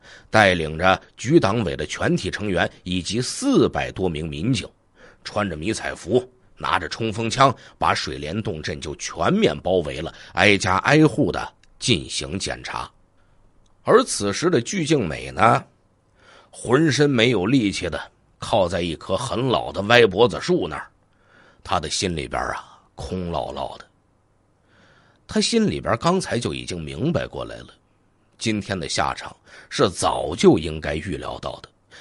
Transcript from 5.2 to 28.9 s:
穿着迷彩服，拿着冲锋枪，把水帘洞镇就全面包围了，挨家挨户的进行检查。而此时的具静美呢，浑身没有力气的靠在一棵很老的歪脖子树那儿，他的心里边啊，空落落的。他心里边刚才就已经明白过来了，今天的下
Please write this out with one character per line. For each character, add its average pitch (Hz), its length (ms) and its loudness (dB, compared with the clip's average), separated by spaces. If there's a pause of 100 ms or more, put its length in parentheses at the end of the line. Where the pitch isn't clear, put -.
穿 104 240 -4
着 85 80 -6
迷 80 160 -4
彩 71 220 -6
服， 104 340 0 (300)
拿 78 220 -2
着 82 100 -6
冲 113 220 -4
锋 113 180 -4
枪， 135 260 4 (220)
把 85 160 2
水 69 240 -4
帘 78 240 -6
洞 80 200 -6
镇 73 200 -8
就 73 140 -10
全 87 360 -2
面 190 280 2
包 87 180 -2
围 73 240 -2
了， 80 120 -8 (200)
挨 98 240 4
家 92 200 0
挨 151 280 6
户 127 260 2
的 - 220 -6 (240)
进 80 320 0
行 71 300 -6
检 62 240 -8
查。 - 260 -8 (920)
而 214 200 6
此 - 280 -2
时 - 180 0
的 143 120 4
具 165 240 -4
静 139 220 2
美 65 240 -8
呢， 117 320 4 (880)
浑 143 400 2
身 147 180 4
没 123 220 4
有 92 140 2
力 113 260 4
气 - 180 -6
的 76 100 -6 (380)
靠 101 300 2
在 87 140 -2
一 85 140 -2
棵 - 220 -4
很 117 300 -4
老 71 240 0
的 85 120 -4
歪 117 220 8
脖 101 220 4
子 82 120 -4
树 127 280 0
那 73 80 -8
儿， - 140 -12 (720)
他 92 160 -2
的 78 100 -4
心 90 260 -2
里 69 120 -6
边 60 140 -4
啊， - 380 -8 (160)
空 87 360 -6
落 64 200 -6
落 67 280 -8
的。 - 60 -20 (1400)
他 - 160 0
心 214 280 2
里 71 120 -2
边 87 160 0
刚 185 220 2
才 - 180 -4
就 110 160 -2
已 62 100 -8
经 85 180 -8
明 78 300 -4
白 64 140 -2
过 64 180 -10
来 57 140 -12
了， 62 160 -18 (640)
今 107 240 -2
天 98 180 -4
的 71 80 -6
下 69 280 -2